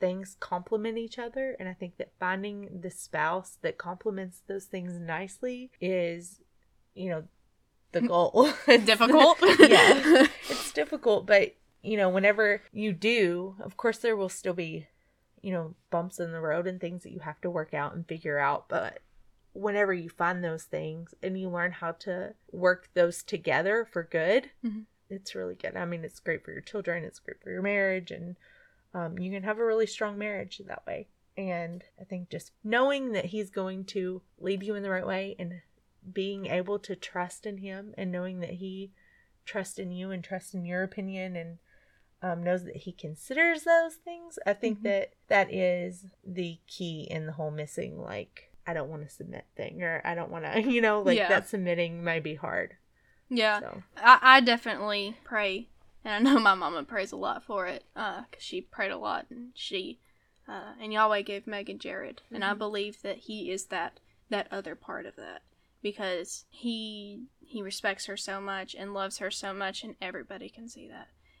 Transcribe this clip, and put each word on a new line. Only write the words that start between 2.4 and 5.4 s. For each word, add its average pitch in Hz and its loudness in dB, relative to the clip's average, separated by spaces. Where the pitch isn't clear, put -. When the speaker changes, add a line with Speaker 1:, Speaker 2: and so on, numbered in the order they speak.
Speaker 1:
the 175 -10
spouse 165 -4
that 160 -4
complements 185 -8
those 196 -8
things 180 -8
nicely 196 -8